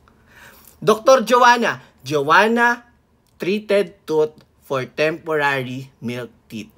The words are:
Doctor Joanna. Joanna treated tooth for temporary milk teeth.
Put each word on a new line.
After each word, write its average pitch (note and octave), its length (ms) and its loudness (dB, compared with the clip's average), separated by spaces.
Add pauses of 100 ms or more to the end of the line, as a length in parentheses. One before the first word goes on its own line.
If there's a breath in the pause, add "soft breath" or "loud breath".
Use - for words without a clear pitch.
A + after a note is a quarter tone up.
(800 soft breath)
Doctor G#3+ 400 4
Joanna. A#3+ 640 2 (160)
Joanna G#3 880 0 (480)
treated G3+ 720 -4
tooth D#3 320 -2 (240)
for C3 240 -6
temporary C#3+ 1120 -4
milk A#2+ 320 -10 (160)
teeth. G#2+ 300 -14